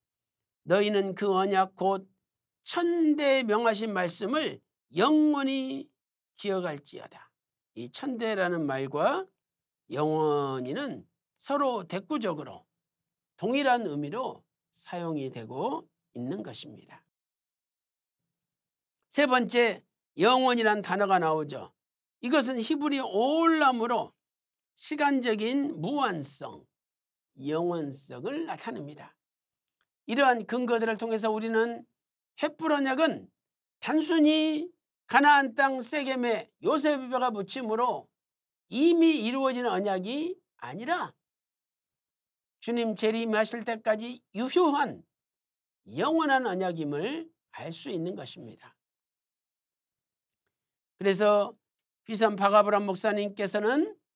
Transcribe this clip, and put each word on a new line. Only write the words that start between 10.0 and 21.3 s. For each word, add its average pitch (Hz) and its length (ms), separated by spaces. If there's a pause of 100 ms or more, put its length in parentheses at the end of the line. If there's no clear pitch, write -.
서로 269 480
대꾸적으로 180 800 (720)
동일한 247 500
의미로 147 560 (260)
사용이 160 640
되고 131 580 (240)
있는 135 300
것입니다. - 600 (2000)
세 294 160
번째, 240 580 (340)
영원이란 233 640
단어가 190 380
나오죠. 151 540 (480)